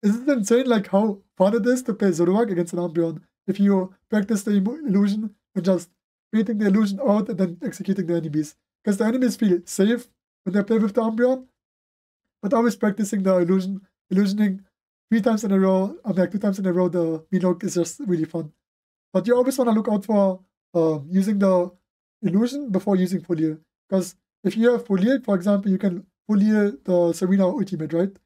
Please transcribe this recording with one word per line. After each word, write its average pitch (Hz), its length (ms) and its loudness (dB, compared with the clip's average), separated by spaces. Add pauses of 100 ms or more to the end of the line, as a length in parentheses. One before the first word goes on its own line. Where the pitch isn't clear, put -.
Is 214 140 2
it 254 120 -6
insane, 247 380 2
like, 226 200 0
how 202 320 0 (180)
fun 196 180 2
it 226 120 0
is 254 160 0
to 240 100 -4
play 196 160 0
Zoroark 185 420 2
against 175 220 -4
an 180 60 -4
Umbreon 165 420 -2 (260)
if 190 140 -2
you 190 340 2 (140)
practice 208 360 -2
the 208 80 -2
emo-, 202 240 0
illusion 208 580 -2 (200)
and 185 100 -4
just 180 260 0 (420)
beating 220 240 0
the 208 120 0
illusion 202 320 2
out 208 280 0
and 196 100 -8
then 175 240 -4
executing 190 440 -6
the 170 80 -2
enemies? 156 420 -6 (300)
'cause 208 100 0
the 220 80 -2
enemies 233 320 0
feel 180 300 0
safe 226 420 0 (360)
when 180 100 -6
they 202 80 2
play 226 160 0
with 208 160 0
the 240 80 2
Umbreon. 247 440 0 (960)
But 196 140 -2
always 233 220 2
practicing 208 480 -2
the 190 140 4
illusion, 185 480 0 (260)
illusioning 196 520 0 (460)
three 226 100 2
times 220 220 0
in 214 80 -2
a 196 80 4
row, 190 460 2
I 233 40 -8
mean, 180 100 -2
like, 180 120 2
two 208 80 -4
times 202 220 -2
in 190 60 -2
a 180 60 0
row, 180 160 2
the 165 440 -2
Minoc 180 320 0
is 185 100 -4
just 170 260 -4
really 180 240 -2
fun. 156 280 -8 (600)
But 185 140 -2
you 240 100 4
always 254 220 0
wanna 240 140 2
look 220 160 0
out 208 160 -2
for, 196 360 0 (340)
um, 156 360 0
using 196 280 0
the 185 340 2 (500)
illusion 240 480 -2
before 196 260 0
using 180 240 0
Full 170 160 -4
Heal. 156 220 -2 (320)
'Cause 185 240 -2 (300)
if 196 120 -2
you 226 140 4
have 233 160 2
Full 190 120 0
Heal, 247 240 2
for 202 120 0
example, 196 360 0
you 185 80 2
can 180 280 -2 (220)
Full 208 100 2
Heal 214 460 2
the 175 280 2
Serena 185 360 2
ultimate, 175 440 -4
right? 185 340 -2